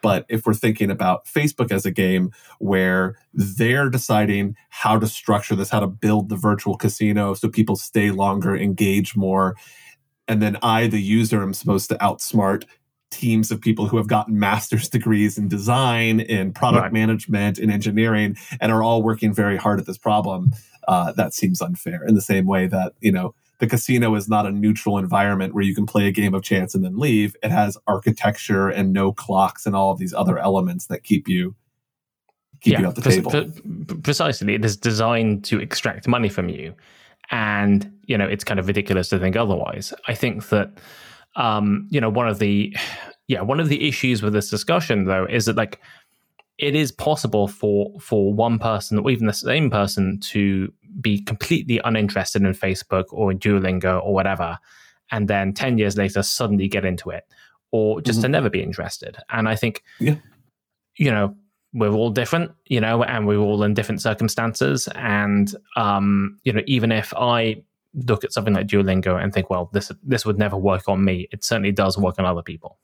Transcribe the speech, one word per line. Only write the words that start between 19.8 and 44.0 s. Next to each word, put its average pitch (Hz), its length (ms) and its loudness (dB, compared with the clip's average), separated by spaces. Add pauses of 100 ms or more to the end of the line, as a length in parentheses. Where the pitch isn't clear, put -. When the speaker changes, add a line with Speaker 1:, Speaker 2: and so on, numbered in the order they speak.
Speaker 1:
this 95 120 -10
problem, 101 540 0 (380)
uh, 87 240 2
that - 200 0
seems 92 280 0
unfair. 87 440 -6
In 110 100 6
the 101 60 4
same 95 240 0
way 95 220 2
that, 92 320 -2
you 107 140 2
know, 90 200 -2 (260)
the 117 80 0
casino 117 480 2
is 101 120 -4
not 104 180 2
a 98 60 -2
neutral 104 460 0
environment 95 560 0
where 101 100 0
you 98 100 2
can 104 120 0
play 101 220 0
a 98 40 2
game 101 220 2
of 95 100 -2
chance 92 320 -2
and 95 80 2
then 92 140 -4
leave. 110 440 2
It 110 100 -2
has 104 260 0 (100)
architecture 104 800 0
and 95 240 0
no 98 220 2
clocks - 520 0
and 101 120 -2
all 98 140 2
of 92 80 -2
these 92 140 -6
other 92 240 2
elements 92 500 0
that - 160 -8
keep 98 260 0
you, 92 260 -2 (1040)
keep - 140 4
Speaker 2:
Yeah, 117 80 4
Speaker 1:
you 92 60 2
at - 80 -4
the - 60 -8
Speaker 2:
prec-, - 220 2
Speaker 1:
table. - 80 -4
Speaker 2:
pre-, - 680 -6
precisely. 147 540 0
It 110 100 0
is 104 100 0
designed 113 720 0
to 110 160 0
extract - 440 -6
money 120 220 2
from 92 220 -2
you. 80 240 -10 (580)
And, 104 580 2 (180)
you 117 100 0
know, 101 80 2
it's 101 180 -4
kind 104 160 -2
of 92 80 -4
ridiculous 98 420 0
to 98 100 2
think 95 180 0
otherwise. - 560 -2 (140)
I 120 80 -4
think 107 340 -4
that, 101 220 0 (640)
um, 104 520 0
you 147 100 0
know, 113 100 2
one 117 180 0
of 104 120 -2
the, 101 360 0 (260)
<sighs> - 260 -20
yeah, 104 140 -2
one 127 180 -2
of 160 100 0
the 147 180 0
issues 123 340 0